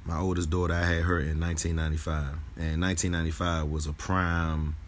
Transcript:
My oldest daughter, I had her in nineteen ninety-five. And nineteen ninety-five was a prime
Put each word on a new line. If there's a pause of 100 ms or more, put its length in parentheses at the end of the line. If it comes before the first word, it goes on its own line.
My
oldest
daughter,
I
had
her
in
nineteen
ninety-five. (220)
And
nineteen
ninety-five
was
a
prime (120)